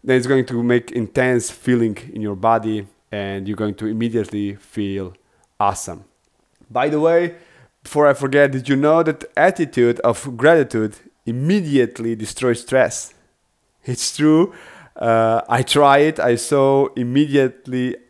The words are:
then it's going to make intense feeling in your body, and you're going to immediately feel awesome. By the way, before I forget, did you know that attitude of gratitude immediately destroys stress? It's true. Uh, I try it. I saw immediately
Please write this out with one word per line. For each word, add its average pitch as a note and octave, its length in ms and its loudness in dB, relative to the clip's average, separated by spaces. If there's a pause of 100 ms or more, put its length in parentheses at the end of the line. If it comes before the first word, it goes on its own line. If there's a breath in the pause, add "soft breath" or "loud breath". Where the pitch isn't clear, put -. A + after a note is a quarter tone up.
then B2+ 140 0
it's B2 120 0
going C3 180 2
to A#2+ 180 -4
make A#2+ 280 0
intense A#2+ 600 -2
feeling A#2 460 -2 (160)
in G#2+ 80 -10
your G#2 140 -6
body, G#2+ 520 -2 (240)
and G2 360 -8
you're G#2 100 -6
going G#2 180 -4
to A2 120 -8
immediately G#2+ 680 -4
feel G2 580 -8 (460)
awesome. G2 460 -4 (680)
By B2 160 -2
the D3+ 140 -2
way, E3+ 340 2 (480 loud breath)
before D3 240 2
I C#3 60 6
forget, C#3 400 2
did B2+ 160 -6
you C3+ 80 4
know D#3 260 4
that - 220 -4 (100)
attitude C3 640 2
of A#2+ 380 -2
gratitude B2+ 580 2 (300)
immediately B2+ 880 0
destroys A2+ 460 -4
stress? - 520 -2 (720)
It's - 320 -6
true. D#3 380 2 (420 loud breath)
Uh, A2+ 540 2
I B2 140 0
try C#3 340 4
it. D#3 200 2
I A#2+ 180 2
saw C3+ 600 2
immediately B2+ 1040 -2 (120)